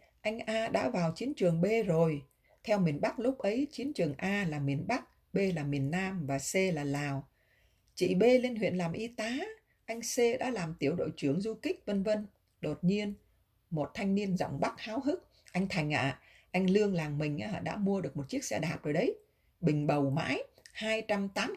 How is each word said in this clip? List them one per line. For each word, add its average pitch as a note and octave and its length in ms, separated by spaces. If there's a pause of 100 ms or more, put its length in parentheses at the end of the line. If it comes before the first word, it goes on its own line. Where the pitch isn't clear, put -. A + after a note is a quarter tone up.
(220)
anh A3 180
A A3 280
đã B3+ 220
vào F3+ 260
chiến B3 180
trường E3+ 280
B F3+ 40 (200)
rồi." D#3+ 360 (420)
Theo G#3 160
miền D#3 220
Bắc A3+ 180
lúc B3+ 180
ấy, A#3 340
chiến C#4 220
trường D3+ 240
A G3+ 320
là D3 100
miền C#3 280
Bắc, A#3+ 200 (260)
B F#3 40 (180)
là D3+ 80
miền C#3 280
Nam F#3 340
và C#3 120
C - 180 (180)
là D3 100
Lào. C#3+ 440 (680)
"Chị F3+ 200
B F3+ 60
lên B3 340
huyện G3+ 200
làm E3+ 180
y A3 140
tá, A#3 300 (480)
anh A#3 160
C A#3 380
đã B3 100
làm F3 300
tiểu C#3+ 160
đội D#3 220
trưởng D3 240
du A3 140
kích", - 300
vân G3 180
vân. G#3+ 240 (340)
Đột D3+ 220
nhiên, G#3 300 (560)
một D3 240
thanh G3 220
niên G3 220
giọng C#3 220
Bắc - 200
háo A3+ 200
hức: D4 280 (240)
"Anh F#3+ 180
Thành D3+ 240
ạ, C3+ 260 (320)
anh F#3 180
Lương G3+ 260
làng D3+ 220
mình D3 220
á, G#3+ 200
đã - 160
mua G3 260
được D3+ 160
một C#3 120
chiếc C#4 140
xe - 160
đạp E3 240
rồi D3+ 100
đấy. A3+ 220 (460)
Bình D3+ 260
bầu D3 220
mãi, D#3+ 340 (300)
hai A3 340
trăm G3 220
tám G#3 280